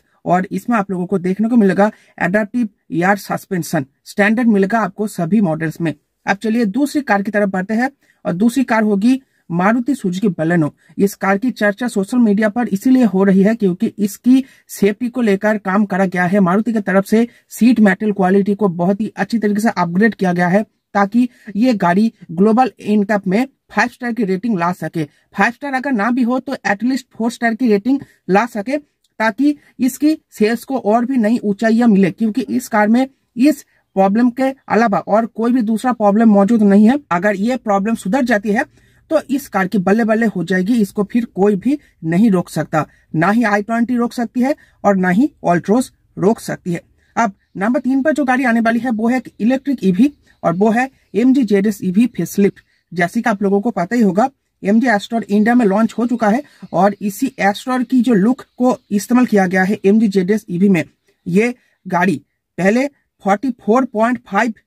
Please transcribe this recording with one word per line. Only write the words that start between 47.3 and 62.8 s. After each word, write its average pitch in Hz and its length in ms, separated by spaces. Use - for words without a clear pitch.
नंबर 240 240
तीन 262 220
पर - 100
जो 285 120
गाड़ी 254 200
आने 233 160
वाली 226 180
है, 247 120
वो 220 180
है 254 80
एक 247 120
इलेक्ट्रिक 262 440
ईवी 196 260
और 165 120
वो 208 160
है 247 180
एमजी 247 300
जेड 202 220
एस 214 160
ईवी 190 260
फेसलिफ्ट। - 560
जैसे 175 300
कि 240 80
आप 208 120
लोगों 202 180
को 233 120
पता 180 240
ही 247 60
होगा, 202 260
एमजी 220 260
एस्ट्रॉर 220 360
इंडिया 214 300
में 247 120
लॉन्च 214 260
हो 226 140
चुका 233 220
है 247 140
और 196 300
इसी 208 380
एस्ट्रॉर 247 440
की 254 180
जो 247 120
लुक 214 300
को 247 200
इस्तेमाल 240 340
किया 196 200
गया 185 180
है 202 200
एमजी 214 240
जेड 190 220
एस 214 200
ईवी 180 180
में। 170 160
ये 214 280
गाड़ी 180 340
पहले 226 300